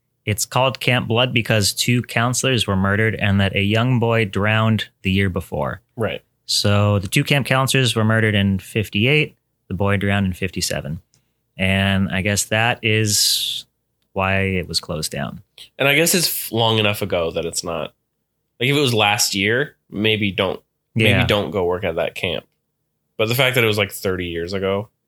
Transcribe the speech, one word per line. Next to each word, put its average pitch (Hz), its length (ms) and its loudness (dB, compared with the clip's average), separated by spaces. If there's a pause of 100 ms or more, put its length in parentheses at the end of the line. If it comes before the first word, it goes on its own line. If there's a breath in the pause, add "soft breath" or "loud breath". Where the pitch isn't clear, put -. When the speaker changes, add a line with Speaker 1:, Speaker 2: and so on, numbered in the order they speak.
(260)
Speaker 1:
it's 107 200 -2
called 131 340 0
Camp - 280 0
Blood 123 260 0
because 110 400 2
two 123 300 0
counselors 123 640 0
were 101 100 0
murdered 101 400 2
and 101 260 2
that 98 140 0
a 101 60 2
young 113 380 2
boy 113 260 2
drowned 107 600 0 (180)
the 95 80 0
year 98 180 2
before. 87 520 -6 (140)
Speaker 2:
Right. 101 280 -4 (240)
Speaker 1:
So 104 520 2
the 95 80 -6
two 143 160 0
camp 143 220 2
counselors 131 500 2
were 113 80 2
murdered 110 320 2
in 98 240 2
fifty-eight. 117 760 0 (320)
The - 60 -8
boy 101 240 0
drowned 101 300 0
in 90 60 -2
fifty-seven. 82 680 -6 (560)
And 95 520 2
I 95 120 -2
guess 101 240 -2
that 113 380 0
is - 840 0 (480)
why 95 280 0
it 92 260 -2
was 85 120 -6
closed - 320 -6
down. - 300 -8 (360 loud breath)
Speaker 2:
And 131 100 2
I 143 80 4
guess 165 200 2
it's 165 120 2
f-, - 240 -6
long 113 280 2
enough 104 220 0
ago 87 300 -2
that 82 140 -4
it's - 180 -6
not, 82 300 -8 (680)
like, 123 100 2
if 143 60 2
it 147 40 2
was 127 140 2
last 107 420 2
year, 113 400 0 (140)
maybe 104 420 0
don't, 95 300 -2 (340)
Speaker 1:
Yeah. 107 220 4
Speaker 2:
maybe - 100 2
don't 101 240 0
go 92 140 0
work 90 180 -2
at 85 120 -2
that 85 200 -2
camp. 80 300 -6 (720)
But 110 100 0
the 117 80 -2
fact 127 200 2
that 120 80 4
it 113 40 2
was, 107 100 0
like, 101 140 0
thirty 92 360 -4
years 85 260 -6
ago, 98 360 -4 (180)